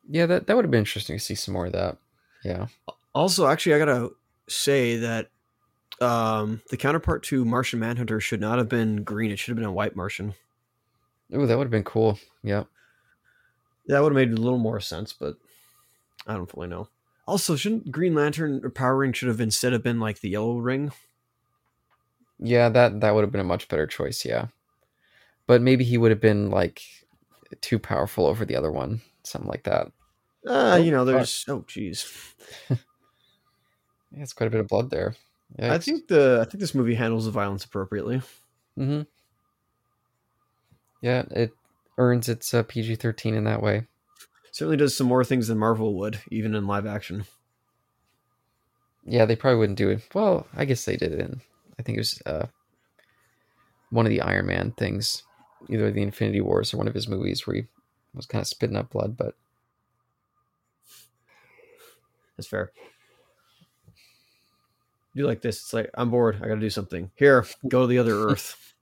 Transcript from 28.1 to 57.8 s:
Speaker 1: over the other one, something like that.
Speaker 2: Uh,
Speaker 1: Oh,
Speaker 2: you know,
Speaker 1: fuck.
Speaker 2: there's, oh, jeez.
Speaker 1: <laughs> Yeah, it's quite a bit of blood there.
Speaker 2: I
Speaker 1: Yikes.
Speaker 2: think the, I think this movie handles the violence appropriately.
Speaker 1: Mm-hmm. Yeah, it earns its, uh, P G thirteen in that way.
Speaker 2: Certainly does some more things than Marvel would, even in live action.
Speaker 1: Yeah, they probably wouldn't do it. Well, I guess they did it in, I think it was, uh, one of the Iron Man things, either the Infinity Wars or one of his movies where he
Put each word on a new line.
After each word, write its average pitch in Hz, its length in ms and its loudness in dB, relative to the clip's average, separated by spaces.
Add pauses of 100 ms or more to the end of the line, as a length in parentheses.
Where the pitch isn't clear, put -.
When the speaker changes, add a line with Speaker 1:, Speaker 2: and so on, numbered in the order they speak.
Speaker 1:
over 110 200 0
the - 100 -4
other 76 140 0
one, 78 300 -4 (240)
something - 260 -8
like - 140 -10
that. - 240 0 (580)
Speaker 2:
Uh, 247 280 4
Speaker 1:
Oh, - 20 8
Speaker 2:
you 165 160 6
know, 127 120 4
Speaker 1:
fuck. 131 120 4
Speaker 2:
there's, - 320 -2
oh, 131 140 -6
jeez. - 680 -12 (380)
Speaker 1:
<laughs> 127 80 0 (1300)
Yeah, 143 120 -16
it's 135 100 -14
quite - 140 -4
a 110 40 -2
bit 110 100 0
of 107 80 -4
blood 110 200 0
there. 117 260 -4 (440)
Speaker 2:
I - 60 -6
Speaker 1:
Yikes. 151 200 0
Speaker 2:
think 302 240 -4
the, 135 320 6
I 113 100 2
think 202 100 -14
this 196 140 -6
movie 120 200 2
handles 113 320 0
the 110 40 -2
violence 101 320 -4
appropriately. 104 600 -6 (560)
Speaker 1:
Mm-hmm. 143 240 -2 (2000)
Yeah, 123 280 0
it 117 220 -2 (460)
earns 123 320 4
its, - 240 -4
uh, 117 80 4
P - 200 -4
G 113 140 -2
thirteen 113 380 -2
in 107 100 -2
that 110 180 0
way. 107 240 0 (680)
Speaker 2:
Certainly 156 260 -2
does 143 180 4
some 135 100 0
more 127 180 4
things 120 240 0
than 110 100 0
Marvel 110 400 2
would, 104 200 -6 (120)
even 110 240 -2
in 104 120 -2
live 101 200 -4
action. 104 380 -8 (1800)
Speaker 1:
Yeah, 117 220 4
they 113 100 2
probably 127 220 4
wouldn't 101 200 2
do 98 120 4
it. 104 120 0 (120)
Well, 196 320 2 (100)
I - 80 -2
guess 135 220 -2
they 98 100 -2
did - 160 -2
it 73 80 -4
in, - 220 -8 (360)
I 123 40 -10
think 113 140 -4
it 107 40 -4
was, - 240 -4
uh, - 220 -4 (1400)
one 117 160 2
of 107 40 2
the 107 120 2
Iron - 240 0
Man 92 260 -2
things, 101 500 -4 (460)
either 107 220 0
the 104 120 -2
Infinity 101 380 -2
Wars 92 320 0
or - 60 -6
one 101 100 -2
of - 60 -6
his 110 140 -6
movies 98 380 -4
where 98 100 -4
he 113 100 -4 (480)